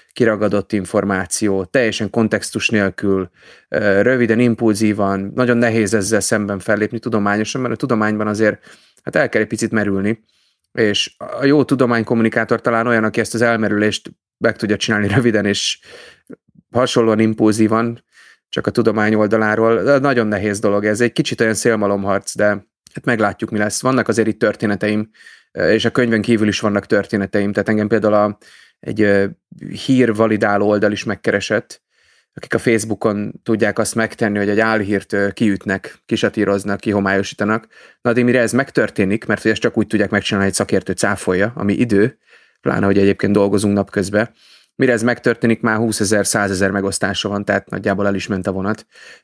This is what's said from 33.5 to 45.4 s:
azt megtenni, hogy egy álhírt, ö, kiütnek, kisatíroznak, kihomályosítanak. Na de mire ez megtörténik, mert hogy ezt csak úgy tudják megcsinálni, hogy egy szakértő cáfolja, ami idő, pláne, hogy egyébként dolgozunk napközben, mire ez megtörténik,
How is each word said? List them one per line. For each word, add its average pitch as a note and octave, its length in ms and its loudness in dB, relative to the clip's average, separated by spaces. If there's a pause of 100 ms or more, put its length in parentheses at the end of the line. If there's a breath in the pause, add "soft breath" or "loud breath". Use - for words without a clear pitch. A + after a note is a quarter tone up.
azt G#2+ 160 -2
megtenni, A2 420 -2
hogy G2+ 120 -2
egy G#2 100 0
álhírt, G#2+ 540 0
ö, G2+ 180 0
kiütnek, G2 760 -2
kisatíroznak, G2+ 720 -2
kihomályosítanak. G2+ 880 -2 (340 loud breath)
Na A#2 120 0
de B2 100 2
mire B2 160 4
ez A#2 120 0
megtörténik, A2 760 0
mert G#2+ 160 -2
hogy A2 100 2
ezt G#2+ 100 -2
csak A#2 160 0
úgy G#2+ 100 0
tudják G2+ 220 0
megcsinálni, G2 380 0
hogy F#2+ 100 -2
egy G#2 80 0
szakértő F#2+ 280 -2
cáfolja, G2 640 -2
ami G2+ 180 -2
idő, A#2 440 2 (440 soft breath)
pláne, - 240 0
hogy G2 120 4
egyébként G2 360 2
dolgozunk G2+ 420 2
napközben, G2+ 540 -2 (480 soft breath)
mire C3 140 2
ez A2 120 0
megtörténik, A#2 580 0